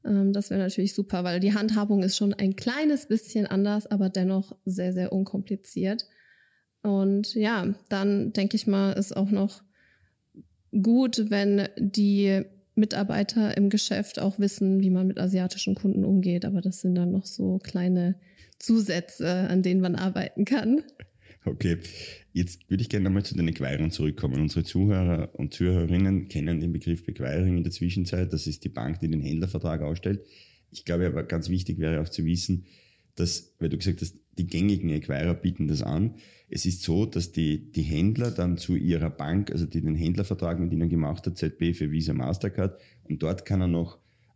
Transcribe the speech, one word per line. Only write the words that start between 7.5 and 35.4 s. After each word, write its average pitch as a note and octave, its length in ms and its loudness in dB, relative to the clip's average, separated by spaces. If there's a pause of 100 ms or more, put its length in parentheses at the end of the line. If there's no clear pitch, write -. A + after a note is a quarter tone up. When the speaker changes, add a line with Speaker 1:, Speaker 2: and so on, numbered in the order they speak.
Speaker 1:
dann G3+ 440 0
denke G3+ 240 0
ich - 100 -2
mal, G3 260 2
ist - 220 -2
auch G3 160 2
noch G3 320 0 (1080)
gut, A#3 580 4
wenn G3+ 380 2 (100)
die G3+ 640 2 (320)
Mitarbeiter G#3 840 0
im G3+ 120 4
Geschäft G3+ 500 -2
auch G3 200 -2
wissen, G3 420 2
wie F#3+ 80 4
man F#3 160 4
mit F#3+ 140 0
asiatischen F#3 560 0
Kunden G3 300 0
umgeht. F3+ 400 2
Aber F#3+ 160 0
das F#3 200 -4
sind F3+ 140 2
dann F3+ 160 2
noch F#3+ 140 0
so F#3+ 340 -2
kleine F3+ 560 0 (420)
Zusätze, F#3 720 0
an F#3 320 2
denen F#3 200 4
man F3+ 140 0
arbeiten F#3+ 500 0
kann. B3 360 2 (640)
Speaker 2:
Okay, E2 320 0 (560)
jetzt - 360 -4
würde G2 120 2
ich A#2 80 -4
gerne G2+ 160 0
nochmal F#2+ 200 2
zu - 100 -8
den E2 140 2
Acquirern D2 420 -2
zurückkommen. D2 500 -2
Unsere D#2 220 0
Zuhörer F2+ 680 2
und - 200 -6
Zuhörerinnen F2+ 760 2
kennen D#2 300 -2
den E2+ 120 -2
Begriff E2+ 360 -4
Acquiring F2+ 500 0
in E2+ 60 2
der F2 80 -2
Zwischenzeit. F2+ 600 0
Das D2+ 160 -2
ist - 160 -8
die - 60 -4
Bank, C#2 300 -4
die D#2+ 100 -2
den D#2 120 0
Händlervertrag D#2+ 600 -2
ausstellt. F2+ 440 -4 (460)
Ich - 140 -18
glaube F2 220 0
aber, E2 160 -2
ganz E2+ 260 -4
wichtig F#2 300 -2
wäre D#2+ 220 0
auch D#2+ 80 -4
zu E2+ 160 -4
wissen, F2 400 0 (500)
dass, - 440 -4
weil E2 100 0
du - 80 -2
gesagt - 240 -2
hast, - 140 -8 (220)
die F2 100 -2
gängigen F2+ 460 0
Acquirer D2+ 400 -2
bieten - 340 -2